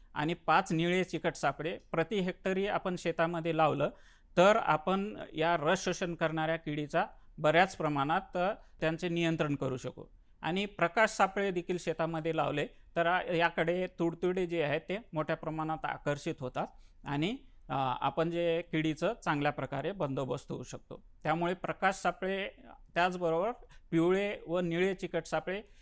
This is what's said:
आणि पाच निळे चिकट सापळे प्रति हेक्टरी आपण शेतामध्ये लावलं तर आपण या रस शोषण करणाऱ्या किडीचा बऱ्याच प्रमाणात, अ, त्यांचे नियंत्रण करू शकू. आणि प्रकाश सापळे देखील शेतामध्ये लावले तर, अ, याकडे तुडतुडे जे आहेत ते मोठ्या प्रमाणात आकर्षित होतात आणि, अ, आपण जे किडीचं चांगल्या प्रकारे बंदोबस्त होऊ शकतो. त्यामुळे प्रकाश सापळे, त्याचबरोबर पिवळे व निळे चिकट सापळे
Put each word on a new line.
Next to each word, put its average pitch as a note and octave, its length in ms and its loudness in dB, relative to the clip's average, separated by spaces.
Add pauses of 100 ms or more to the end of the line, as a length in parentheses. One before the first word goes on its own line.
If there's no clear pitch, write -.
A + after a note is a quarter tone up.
(140)
आणि D#3+ 200 0
पाच F3 380 2
निळे F3 320 2
चिकट E3 300 -2
सापळे D3+ 440 -2 (140)
प्रति E3 280 0
हेक्टरी F#3+ 460 -2
आपण F3+ 320 -2
शेतामध्ये E3 580 0
लावलं D3 340 2 (460)
तर G3 200 8
आपण G3 600 0 (160)
या E3 220 2
रस D#3+ 280 2
शोषण F3 300 -2
करणाऱ्या D#3+ 420 0
किडीचा D#3 500 -2 (360)
बऱ्याच E3 340 6
प्रमाणात, D#3 600 0
अ, F3+ 160 0 (280)
त्यांचे E3 280 -2
नियंत्रण E3 460 0
करू C3 220 -2
शकू. B2 280 -10 (380)
आणि F#3+ 240 -2
प्रकाश G3+ 440 2
सापळे G3 400 2
देखील F3+ 300 -2
शेतामध्ये D#3+ 560 -2
लावले D3 300 0
तर, - 400 -2
अ, F3+ 260 0
याकडे E3+ 540 2
तुडतुडे F3+ 600 -2
जे E3+ 160 0
आहेत D3 180 0
ते F#3 180 -6 (140)
मोठ्या D#3 240 -2
प्रमाणात D#3 480 -4
आकर्षित D3 560 -4
होतात C3 260 -4 (380)
आणि, D3+ 260 -2 (380)
अ, C#3 100 -4
आपण C3+ 520 0
जे E3+ 320 0
किडीचं D#3+ 500 -2 (120)
चांगल्या D3 280 0
प्रकारे C#3 400 -6
बंदोबस्त C#3 600 -4
होऊ - 100 -8
शकतो. - 420 -16 (180)
त्यामुळे E3+ 320 0
प्रकाश F#3+ 400 0
सापळे, F#3+ 540 -2 (460)
त्याचबरोबर F3+ 560 2 (400)
पिवळे F#3 560 2
व F3 140 -2
निळे F3+ 340 0
चिकट F3 320 -6
सापळे F#3 360 -4 (200)